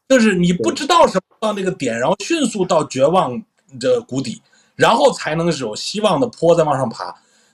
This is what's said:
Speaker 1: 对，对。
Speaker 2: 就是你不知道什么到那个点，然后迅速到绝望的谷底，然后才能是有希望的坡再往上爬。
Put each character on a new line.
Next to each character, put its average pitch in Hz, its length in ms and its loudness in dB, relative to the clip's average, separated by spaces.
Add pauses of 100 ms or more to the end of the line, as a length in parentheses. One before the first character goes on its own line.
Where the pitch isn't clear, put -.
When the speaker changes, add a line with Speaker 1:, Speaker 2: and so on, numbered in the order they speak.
Speaker 1:
对， 269 100 4
对。 - 0 -
Speaker 2:
就 - 20 6
是 214 160 4
你 175 180 2
不 233 180 -2
知 285 160 -6
道 349 180 4
什 233 100 0
么 - 240 -8
到 214 140 -2
那 202 80 -6
个 185 100 -4
点， 117 280 -4
然 131 100 0
后 190 100 2
迅 320 260 -2
速 214 180 -2
到 175 220 2
绝 131 200 0
望 151 340 2 (400)
的 110 220 0
谷 131 200 -6
底， - 200 -10 (340)
然 156 200 4
后 277 160 4
才 156 240 -6
能 165 160 0
是 131 120 -4
有 107 120 -6
希 - 260 -8
望 190 180 2
的 131 80 0
坡 165 280 2
再 165 80 4
往 147 140 0
上 131 100 -2
爬。 92 260 -10 (400)